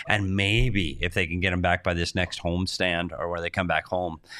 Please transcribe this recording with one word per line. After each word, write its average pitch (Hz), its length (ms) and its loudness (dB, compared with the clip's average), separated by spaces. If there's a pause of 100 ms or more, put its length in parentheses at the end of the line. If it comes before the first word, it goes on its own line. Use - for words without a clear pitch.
And 98 280 2
maybe 101 640 2
if 87 140 -2
they 92 140 0
can 85 140 -2
get 92 120 2
him 90 80 0
back 87 220 2
by 90 100 2
this 85 220 -2
next 90 260 -2
homestand 87 720 0
or 85 140 -4
where 87 120 -4
they 85 100 -4
come 95 160 0
back 78 180 2
home 90 340 -4 (200)